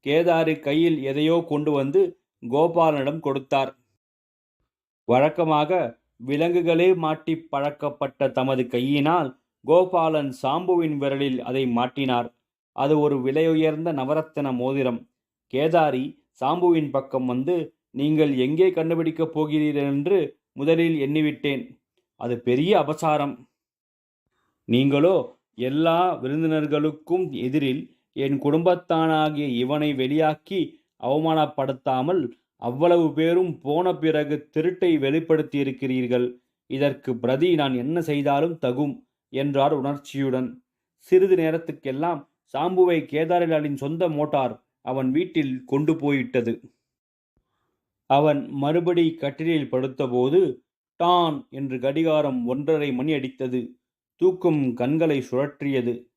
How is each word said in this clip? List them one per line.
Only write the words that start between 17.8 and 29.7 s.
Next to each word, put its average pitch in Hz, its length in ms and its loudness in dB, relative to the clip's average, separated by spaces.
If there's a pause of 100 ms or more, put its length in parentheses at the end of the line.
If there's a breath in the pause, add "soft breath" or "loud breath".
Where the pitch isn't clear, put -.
"நீங்கள் 147 480 2
எங்கே 160 340 2
கண்டுபிடிக்கப் 160 640 -2
போகிறீர்கள் 151 500 0
என்று 143 540 0 (160)
முதலில் 165 460 2
எண்ணிவிட்டேன். 147 840 -2 (340)
அது 120 240 -6
பெரிய 147 400 2
அபசாரம். 147 580 0 (1300)
நீங்களோ 139 720 2 (180)
எல்லா 165 680 0
விருந்தினர்களுக்கும் 151 1080 -2
எதிரில் 135 520 -2 (300)
என் 135 280 -2
குடும்பத்தானாகிய 160 1040 0
இவனை 139 460 -2